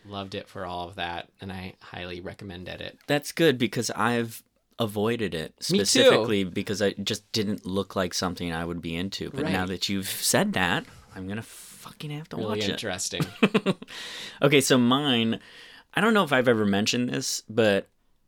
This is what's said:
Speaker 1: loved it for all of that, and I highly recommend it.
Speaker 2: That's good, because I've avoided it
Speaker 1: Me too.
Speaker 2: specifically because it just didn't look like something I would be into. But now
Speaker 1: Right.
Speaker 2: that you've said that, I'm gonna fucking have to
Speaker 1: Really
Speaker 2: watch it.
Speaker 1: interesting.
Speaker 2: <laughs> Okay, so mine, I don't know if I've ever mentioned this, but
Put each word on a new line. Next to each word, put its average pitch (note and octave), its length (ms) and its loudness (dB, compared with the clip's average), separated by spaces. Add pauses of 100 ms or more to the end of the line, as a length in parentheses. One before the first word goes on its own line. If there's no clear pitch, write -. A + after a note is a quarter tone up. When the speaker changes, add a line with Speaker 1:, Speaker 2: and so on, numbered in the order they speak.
Speaker 1:
loved G2 280 -12
it G2 140 -10
for F#2+ 180 -10
all F2+ 200 -8
of F2 100 -16
that, F2 340 -6 (100)
and G2 100 -12
I F#2 300 -12
highly F2+ 400 -12
recommend F2+ 480 -12
it. E2 380 -12
Speaker 2:
That's C#3+ 260 -2
good, D#3+ 240 4
because A#2+ 360 -2
I've A#2 500 -2 (360)
avoided G#2+ 560 -2
it D#2+ 200 -8 (160)
Speaker 1:
Me F#3 80 4
too. C#3+ 80 2
Speaker 2:
specifically A2 580 6
because G2 380 -4
it G2+ 220 0
just - 280 -6
didn't G#2 320 -2
look F#2+ 320 -4
like F#2 160 -2
something F2 400 -4
I E2 140 -4
would E2+ 160 -6
be E2 140 -6
into. F2+ 340 -6
But - 160 -4
now F#2+ 140 0
Speaker 1:
Right. F#2 80 -2
Speaker 2:
that F#2 200 -4
you've G2 220 -4
said F#3+ 440 0
that, F#2 300 0 (300)
I'm F#2+ 120 -10
gonna G#2 160 -8
fucking - 680 -16
have D3 200 -12
to - 60 -12
Speaker 1:
Really G#2+ 120 -4 (100)
Speaker 2:
watch G#2 100 -2
it. - 20 0
Speaker 1:
interesting. F#2 520 -4 (180)
Speaker 2:
<laughs> G3 340 2 (680)
Okay, C#3+ 180 8
so C3 180 6
mine, A#2+ 640 4 (540)
I - 60 0
don't A3 140 6
know G3+ 100 6
if C#3+ 80 -4
I've B2+ 160 4
ever A2 180 4
mentioned G#2+ 420 2
this, C3+ 400 -4
but G#2+ 400 4 (400)